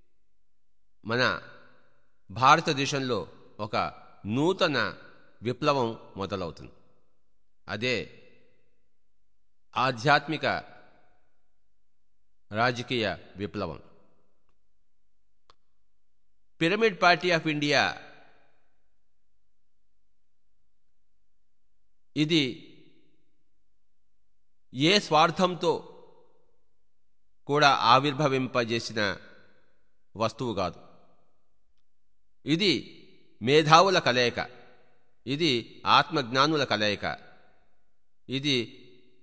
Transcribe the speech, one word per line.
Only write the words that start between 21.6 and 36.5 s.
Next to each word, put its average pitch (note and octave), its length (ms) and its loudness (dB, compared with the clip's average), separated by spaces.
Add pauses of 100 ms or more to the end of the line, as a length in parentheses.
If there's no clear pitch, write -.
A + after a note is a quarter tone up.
ఇది D3+ 260 2 (2250)
ఏ C#3+ 260 2
స్వార్థంతో E3+ 720 2 (1800)
కూడా C#3+ 220 4 (220)
ఆవిర్భవింపజేసిన C3 1080 0 (1120)
వస్తువు A2+ 400 -4
కాదు. F2+ 260 -6 (1600)
ఇది E3+ 280 2 (680)
మేధావుల D#3+ 580 6
కలయిక, B2 400 0 (880)
ఇది C#3+ 260 0 (460)
ఆత్మజ్ఞానుల C#3+ 640 0